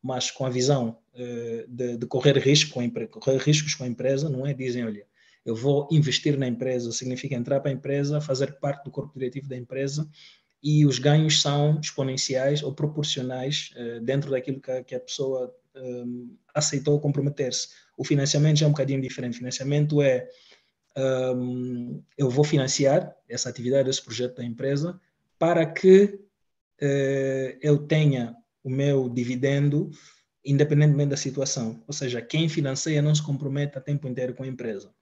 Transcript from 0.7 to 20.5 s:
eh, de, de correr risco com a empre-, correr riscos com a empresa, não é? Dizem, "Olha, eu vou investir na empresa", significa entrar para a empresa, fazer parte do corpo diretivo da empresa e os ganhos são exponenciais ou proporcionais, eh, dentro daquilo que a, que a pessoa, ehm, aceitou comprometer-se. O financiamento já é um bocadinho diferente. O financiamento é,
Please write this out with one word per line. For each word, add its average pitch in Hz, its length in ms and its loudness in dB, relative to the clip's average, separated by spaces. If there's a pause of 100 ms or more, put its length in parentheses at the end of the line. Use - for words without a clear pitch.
eh, 117 540 -10
de, 120 300 -6
de 120 80 -6
correr 135 320 4
risco 139 360 4
com 123 60 -4
a 123 40 -2
empre-, 117 240 -4
correr 135 300 0
riscos 151 360 2
com 127 100 -8
a - 20 -4
empresa, 135 420 0
não 131 180 -4
é? 143 80 -4
Dizem, 123 300 -4
"Olha, 104 220 -8 (380)
eu 117 120 -4
vou 139 340 0
investir 147 480 2
na 135 80 0
empresa", 120 460 -4
significa 127 420 -6
entrar 139 260 -2
para 139 100 -2
a 131 40 -2
empresa, 143 460 -2
fazer 139 400 -4
parte 143 240 -6
do - 60 -12
corpo - 280 -12
diretivo 131 300 -8
da 127 80 -10
empresa 139 520 -6 (540)
e 151 240 4
os 123 120 2
ganhos 151 440 4
são 147 380 2
exponenciais 135 840 -2
ou 139 120 -6
proporcionais, 139 1000 -4
eh, 117 240 -8
dentro 135 300 0
daquilo 135 300 -4
que - 100 -12
a, 127 140 -4
que 131 100 -12
a 123 60 -4
pessoa, 127 540 -4 (200)
ehm, 123 640 -10 (180)
aceitou 147 460 2
comprometer-se. 143 680 -2 (280)
O - 80 -6
financiamento 147 540 4
já 156 80 4
é - 20 6
um 147 40 4
bocadinho 135 300 0
diferente. 123 320 -6
O - 40 -12
financiamento 143 640 0
é, 131 260 2 (680)